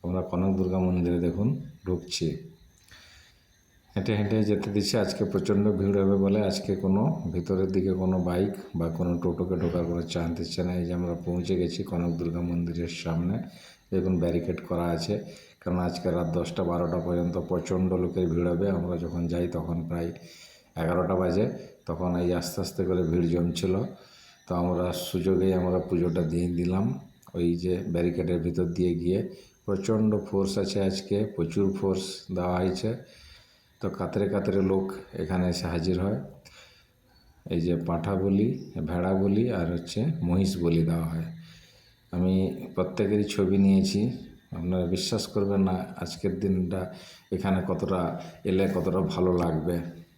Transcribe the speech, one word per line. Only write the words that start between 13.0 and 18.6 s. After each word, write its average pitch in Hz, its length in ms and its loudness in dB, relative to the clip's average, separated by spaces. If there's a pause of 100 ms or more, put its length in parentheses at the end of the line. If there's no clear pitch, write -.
সামনে। 87 320 0 (560)
দেখুন, 92 300 2
ব্যারিকেড 85 380 0 (100)
করা 87 160 0 (100)
আছে, 95 200 -2 (460)
কারণ 90 260 -2
আজকে 87 280 -4
রাত 87 220 0
দশটা 87 240 -2 (100)
বারোটা 85 340 0
পর্যন্ত 87 300 0 (140)
প্রচণ্ড 92 400 0 (120)
লোকের 90 320 0
ভিড় 87 180 2
হবে। 92 160 0 (100)